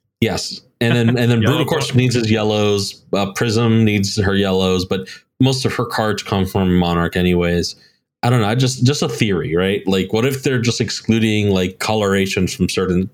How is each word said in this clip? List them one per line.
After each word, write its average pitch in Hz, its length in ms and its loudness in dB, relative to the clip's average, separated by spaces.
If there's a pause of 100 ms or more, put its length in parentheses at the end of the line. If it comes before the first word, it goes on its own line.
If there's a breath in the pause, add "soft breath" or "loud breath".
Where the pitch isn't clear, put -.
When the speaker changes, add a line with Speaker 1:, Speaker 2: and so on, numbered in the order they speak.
(200)
Speaker 1:
Yes. 101 400 -4 (200)
And 120 160 2
then, 117 140 2
and 120 200 2
then 120 80 2
Speaker 2:
<laughs> - 20 2
Speaker 1:
Brood, - 100 2
Speaker 2:
Yellow 156 100 2
Speaker 1:
of 139 80 -2
course, 151 180 -2
Speaker 2:
card. - 120 0
Speaker 1:
needs 123 180 2
his 113 140 0
yellows. 107 680 0 (120)
Uh, 98 200 -2
Prism 113 520 2
needs 104 320 0
her 98 180 0
yellows, 92 500 2
but 95 240 -6 (300 loud breath)
most 131 260 2
of 113 100 -2
her 120 120 -4
cards 107 380 -2
come 98 220 0
from 95 300 0
Monarch 87 400 0
anyways. 87 600 0 (480 soft breath)
I 120 60 2
don't 123 100 2
know. 101 80 0
I 110 80 0
just, 131 280 0
just 147 180 2
a 165 60 -2
theory, 80 460 -2
right? 95 320 0
Like, 95 260 0
what 110 140 0
if 131 160 -4
they're 131 180 0
just 113 200 -2
excluding, 107 720 0
like, 92 280 -2
colorations 98 760 0
from 90 140 0
certain 92 460 -2